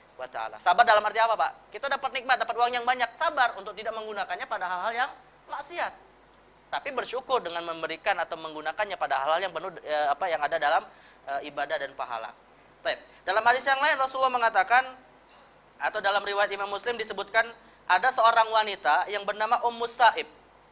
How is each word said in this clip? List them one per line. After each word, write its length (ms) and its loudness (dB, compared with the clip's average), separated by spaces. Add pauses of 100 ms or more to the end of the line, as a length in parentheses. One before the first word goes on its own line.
(180)
wa 120 -12
taala. 280 -8
Sabar 240 6
dalam 200 8
arti 160 -2
apa, 160 4
Pak? 180 0 (220)
Kita 160 -8
dapat 240 -4
nikmat, 280 2
dapat 160 -4
uang 160 2
yang 120 -2
banyak, 320 0
sabar 400 0
untuk 160 -12
tidak 200 -8
menggunakannya 520 -8
pada 200 -6
hal-hal 260 -4 (140)
yang 40 -6 (400)
maksiat. 440 -8 (800)
Tapi 160 -6
bersyukur 480 -2
dengan 320 -6
memberikan 480 -2
atau 160 -4
menggunakannya 640 -6
pada 240 0
hal-hal 240 2
yang 80 -6
penuh, 160 -8 (160)
eh, 240 0
apa, 160 -2
yang 160 0
ada 160 0
dalam, 240 2 (480)
eh, 180 -6
ibadah 300 -4
dan 160 -8
pahala. 400 -8 (480)
Baik. 160 -2 (240)
Dalam 240 2
hadis 160 4
yang 160 2
lain 160 2
Rasulullah 400 0
mengatakan, 480 4 (1000)
atau 160 -2
dalam 240 0
riwayat 280 0
Imam 160 -6
Muslim 320 -6
disebutkan, 480 0 (400)
ada 280 4
seorang 360 6
wanita 600 2
yang 160 -4
bernama 400 0
Ummu 200 -4
Sa'ib. 400 2 (460)